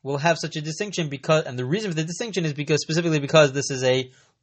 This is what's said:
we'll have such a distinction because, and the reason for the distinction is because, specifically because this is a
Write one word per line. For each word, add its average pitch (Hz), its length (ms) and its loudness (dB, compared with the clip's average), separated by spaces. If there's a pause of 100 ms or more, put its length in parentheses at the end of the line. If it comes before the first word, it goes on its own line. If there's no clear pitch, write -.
we'll 139 140 -4
have 160 200 2
such 156 160 -8
a 156 60 -4
distinction 160 480 -4
because, 156 360 0
and 131 140 -8
the 127 60 -2
reason 190 260 -2
for 156 60 -4
the 160 80 -2
distinction 180 400 -4
is 151 80 -2
because, 147 300 0
specifically 160 360 0
because 143 340 6
this 139 200 -4
is 131 100 -4
a 127 300 2 (300)